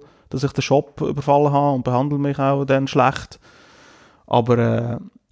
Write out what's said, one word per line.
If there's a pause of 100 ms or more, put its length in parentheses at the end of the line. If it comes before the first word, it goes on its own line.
(300)
dass
ich
den
Shop
überfallen
habe
und
behandelt
mich
auch
dann
schlecht. (880)
Aber,
äh, (340)